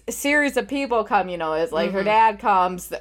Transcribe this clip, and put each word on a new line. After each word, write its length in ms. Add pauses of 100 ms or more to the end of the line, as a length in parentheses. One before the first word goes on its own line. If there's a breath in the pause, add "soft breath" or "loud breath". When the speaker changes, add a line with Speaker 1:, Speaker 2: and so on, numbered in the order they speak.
Speaker 1:
series 480
of 100
people 360
come, 260
you 80
know, 160
it's 180
like 200
her 80
Speaker 2:
Mm-hmm. 60
Speaker 1:
dad 340
comes, 600